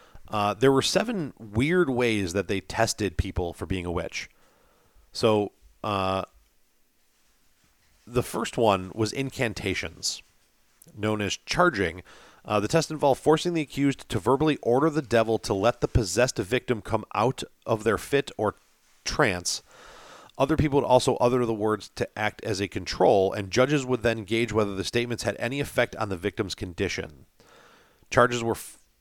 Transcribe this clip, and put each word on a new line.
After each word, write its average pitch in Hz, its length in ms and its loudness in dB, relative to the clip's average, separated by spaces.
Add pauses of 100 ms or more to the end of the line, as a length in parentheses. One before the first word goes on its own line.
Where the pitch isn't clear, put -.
(280)
Uh, 104 260 -2
there 123 180 4
were 135 120 2
seven 190 560 -2
weird 135 500 0
ways 113 440 2
that 95 140 0
they 98 140 -2
tested 110 560 -2
people 90 360 -4
for - 120 -10
being 87 220 -4
a 87 40 -2
witch. - 380 -6 (840)
So, 107 400 2 (320)
uh, 95 400 0 (1800)
the 120 160 0
first - 340 -6
one 98 360 4
was 107 200 -2
incantations, 101 1080 -4 (760)
known 107 240 -2
as 98 240 -4
charging. 98 560 0 (420)
Uh, 107 160 0
the 104 80 -2
test 160 240 0
involved 143 300 2
forcing 160 320 2
the 160 80 -2
accused 139 480 -2
to 113 100 -2
verbally 135 420 2
order 131 280 2
the 151 120 -2
devil 113 360 2
to - 160 -2
let 101 280 2
the - 60 -2
possessed 113 500 2
victim 113 440 -2
come 107 320 -4
out 113 300 -2 (220)
of 107 180 -2
their 104 140 2
fit - 400 -2
or 104 180 -2 (500)
trance. 92 560 0 (760)
Other 135 200 2
people 143 220 2
would 123 80 -2
also 127 300 4
utter 123 280 2
the 113 80 0
words 107 420 -2
to - 220 -4
act 107 260 -4
as 101 160 -4
a 98 80 -2
control, 98 640 2
and 98 200 -6
judges 131 340 2
would 127 160 -2
then 113 220 0
gauge 113 280 -2
whether 104 240 0
the 95 80 -4
statements 120 400 -4
had 107 140 -2
any 123 220 -4
effect 123 380 -2
on 104 120 -4
the 95 80 -4
victim's 95 380 -4
condition. 85 720 -6 (800)
Charges 123 340 4
were 113 100 0
f-, - 260 -10 (220)